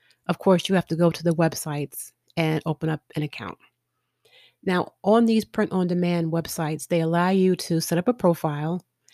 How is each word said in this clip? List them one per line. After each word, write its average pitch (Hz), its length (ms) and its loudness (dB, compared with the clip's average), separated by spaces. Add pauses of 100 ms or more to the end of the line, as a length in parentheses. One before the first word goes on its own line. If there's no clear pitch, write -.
(280)
of 180 120 -2
course, 185 280 2
you 190 60 0
have 180 140 0
to 165 80 -4
go 170 160 4
to 156 120 -10
the 165 120 2
websites 151 760 -4 (240)
and 156 300 0
open 160 240 -4
up 156 120 -4 (140)
an 151 60 -4
account. 117 380 -10 (1040)
Now, 180 300 -2 (100)
on 226 240 6
these 220 180 2
print - 260 -4
on 185 140 0
demand 175 460 0
websites, 160 560 -6
they 170 140 2
allow 170 280 2
you 185 280 4
to 165 220 -2
set 165 200 -2
up 180 80 -2
a 247 60 2
profile 165 680 -2 (300)